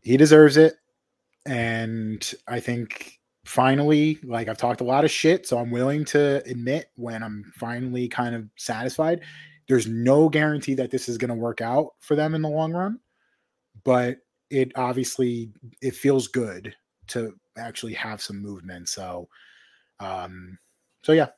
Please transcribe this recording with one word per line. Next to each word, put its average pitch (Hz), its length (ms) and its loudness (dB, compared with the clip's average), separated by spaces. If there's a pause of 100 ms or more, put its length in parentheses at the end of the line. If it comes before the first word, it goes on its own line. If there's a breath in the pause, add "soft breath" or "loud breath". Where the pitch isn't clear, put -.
He 120 160 4
deserves 151 400 10
it. 160 180 8 (680)
And 113 880 -4 (140)
I 120 120 -6
think - 600 -8 (260)
finally, 147 800 2
like, 117 240 -6
I've 110 100 -6
talked 120 240 -2
a 123 40 -2
lot 135 180 2
of 151 80 2
shit, - 360 0
so 123 100 -2
I'm 120 140 -4
willing 139 340 -2
to 143 400 2
admit 127 500 -6
when 117 280 -10
I'm 104 320 -14
finally 123 520 -6
kind 120 280 -4
of 110 200 -10
satisfied. 175 680 -4 (460 loud breath)
There's 117 200 2
no 127 420 4
guarantee 151 460 0
that 127 160 -4
this 127 180 -4
is 117 80 -6
gonna 120 180 -4
work 117 260 -6
out 127 380 -2
for - 160 0
them 156 200 0
in 156 60 -2
the 156 80 -2
long 160 240 -2
run, 196 260 -4 (840)
but 123 340 2 (320)
it 131 260 0
obviously, 123 760 -4 (300)
it 131 140 -4
feels 135 320 0
good 104 480 -8 (320)
to 113 260 -8 (240)
actually 113 360 -12
have 107 280 -10
some 101 200 -12
movement. 90 480 -12
So, 90 400 -10 (680 soft breath)
um, 92 580 -12 (460)
so 156 100 4
yeah 151 140 4 (100)